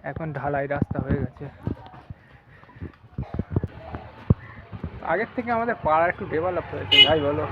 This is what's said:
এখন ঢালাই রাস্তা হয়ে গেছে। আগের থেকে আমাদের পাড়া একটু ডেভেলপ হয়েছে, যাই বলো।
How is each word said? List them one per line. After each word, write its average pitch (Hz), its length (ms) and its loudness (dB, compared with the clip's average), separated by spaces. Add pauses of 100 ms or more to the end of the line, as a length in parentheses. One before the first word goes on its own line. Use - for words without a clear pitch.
এখন 156 300 -6
ঢালাই 139 340 -2
রাস্তা 143 340 -2
হয়ে 139 220 2
গেছে। 135 220 -8 (3500)
আগের 190 240 -2 (100)
থেকে 240 160 -2
আমাদের 233 220 0 (100)
পাড়া 165 240 4
একটু 180 180 -2
ডেভেলপ 170 460 -2
হয়েছে, 147 300 6
যাই 160 180 8
বলো। 147 320 0